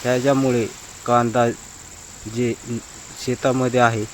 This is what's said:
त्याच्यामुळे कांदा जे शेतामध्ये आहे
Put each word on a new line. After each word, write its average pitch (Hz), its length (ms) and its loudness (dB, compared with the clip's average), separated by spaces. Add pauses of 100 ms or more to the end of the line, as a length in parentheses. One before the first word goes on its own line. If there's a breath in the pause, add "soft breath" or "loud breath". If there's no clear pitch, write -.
त्याच्यामुळे 127 640 2 (380)
कांदा 120 440 4 (840)
जे 120 180 0 (720)
शेतामध्ये 127 540 0
आहे 113 340 2